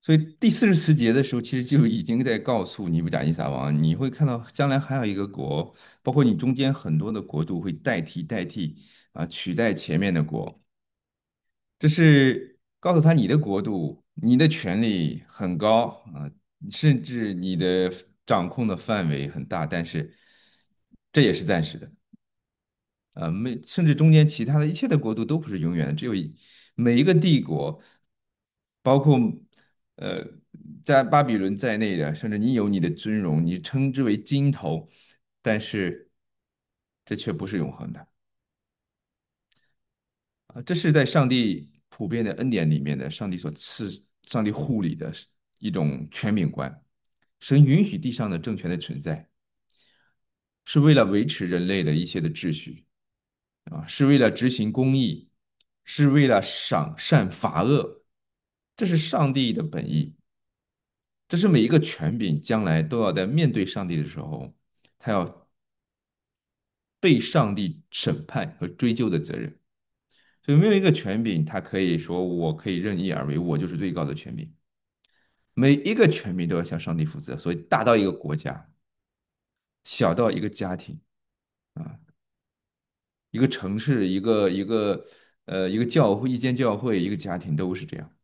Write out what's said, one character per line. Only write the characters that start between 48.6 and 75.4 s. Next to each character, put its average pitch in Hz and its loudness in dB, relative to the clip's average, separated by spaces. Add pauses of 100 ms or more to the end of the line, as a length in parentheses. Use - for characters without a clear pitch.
的 87 -4
存 - -10
在， 143 -8 (1400)
是 - 2
为 151 8
了 131 6
维 101 2
持 101 -6
人 90 0
类 95 0
的 78 0
一 78 0
些 87 -6
的 80 -2
秩 80 -4
序， - -10 (800)
啊， 78 -12
是 - 0
为 139 6
了 117 4
执 123 0
行 110 -2
公 131 0
义， 117 -2 (540)
是 - 2
为 139 6
了 104 4
赏 - -4
善 113 2
罚 - -2
恶， 120 0 (720)
这 233 -2
是 175 2
上 156 0
帝 131 0
的 214 -2
本 - -6
意。 - -2 (1120)
这 - -4
是 180 2
每 156 6
一 113 4
个 156 4
权 107 0
柄 90 0
将 110 -2
来 80 2
都 95 -2
要 101 0
在 92 -2
面 147 2
对 104 0
上 98 -8
帝 85 -4
的 73 -4
时 - -14
候， 73 -12 (420)
他 - -6
要 92 -4 (1500)
被 156 6
上 113 0
帝 95 -6
审 - -4
判 90 -8
和 87 -6
追 117 -2
究 117 -2
的 85 0
责 - -8
任。 - -10 (800)
所 143 2
以 - 10
没 175 8
有 220 6
一 196 4
个 190 4
权 107 0
柄， 95 0
他 87 -4
可 95 -6
以 90 2
说 87 -4
我 85 -2
可 98 -6
以 90 -2
任 95 -4
意 92 -4
而 69 -4
为， 73 -4
我 85 -2
就 95 -4
是 82 -8
最 90 -4
高 80 -4
的 71 -8
权 60 -14
柄。 - -12 (1000)